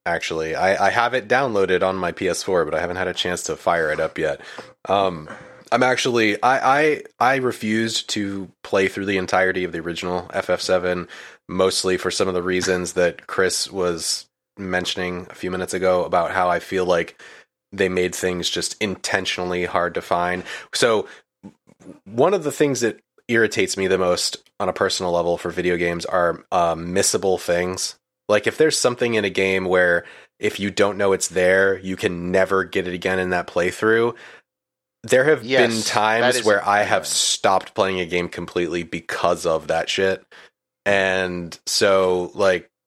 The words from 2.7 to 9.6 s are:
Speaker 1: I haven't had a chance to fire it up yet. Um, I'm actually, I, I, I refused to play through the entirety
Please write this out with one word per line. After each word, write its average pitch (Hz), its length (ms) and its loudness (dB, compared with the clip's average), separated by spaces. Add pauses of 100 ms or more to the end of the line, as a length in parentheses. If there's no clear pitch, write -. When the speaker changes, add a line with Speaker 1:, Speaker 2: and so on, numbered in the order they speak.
Speaker 1:
I 78 60 0
haven't 87 160 -4
had 92 120 -2
a 87 60 -4
chance 90 300 -4
to 78 120 -6
fire 85 340 0
it 76 100 -2
up 78 180 -4
yet. 76 240 -2 (440)
Um, 92 440 0 (400)
I'm 123 120 2
actually, 120 600 2
I, 131 380 2
I, 151 220 0 (160)
I 127 180 2
refused 113 720 -2
to 98 400 -6 (120)
play 95 260 2
through 98 180 -6
the 101 100 0
entirety 92 480 0